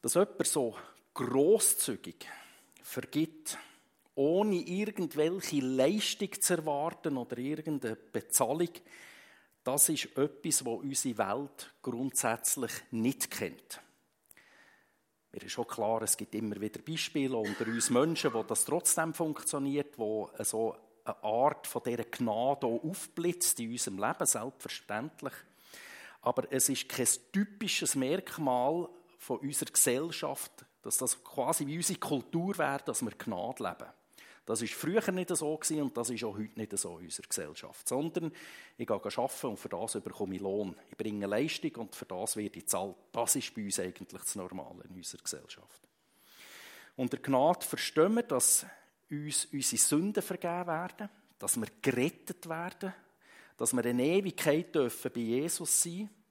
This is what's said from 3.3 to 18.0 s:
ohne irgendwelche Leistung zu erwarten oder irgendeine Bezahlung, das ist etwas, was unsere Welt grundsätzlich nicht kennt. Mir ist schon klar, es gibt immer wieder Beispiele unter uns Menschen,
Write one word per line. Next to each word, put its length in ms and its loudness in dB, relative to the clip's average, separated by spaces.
ohne 400 4
irgendwelche 1040 0
Leistung 840 2
zu 140 4
erwarten 640 0
oder 220 -4
irgendeine 580 -2
Bezahlung, 760 2
das 240 6
ist 280 -2
etwas, 480 0
was 140 -2
unsere 400 -2
Welt 540 -2
grundsätzlich 880 0
nicht 400 0
kennt. 500 -6
Mir 100 -12
ist 80 -14
schon 160 -4
klar, 360 0
es 140 2
gibt 200 -8
immer 240 -2
wieder 220 -6
Beispiele 540 -2
unter 300 0
uns 240 0
Menschen, 420 4